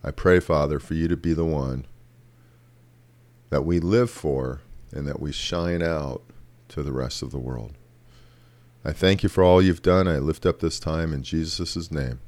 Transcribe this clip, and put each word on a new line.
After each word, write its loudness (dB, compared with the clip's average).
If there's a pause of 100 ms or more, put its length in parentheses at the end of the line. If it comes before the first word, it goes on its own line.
I -6
pray, 4
Father, 0
for -8
you 0
to 0
be -2
the 0
one -4 (1600)
that 0
we 2
live 2
for -4 (320)
and -8
that -6
we -6
shine -2
out -4 (460)
to -8
the -4
rest -6
of -10
the -8
world. -8 (1080)
I -4
thank 2
you 2
for 4
all 10
you've 4
done. 4
I 2
lift -2
up 0
this -2
time -2
in -6
Jesus' -6
name. -6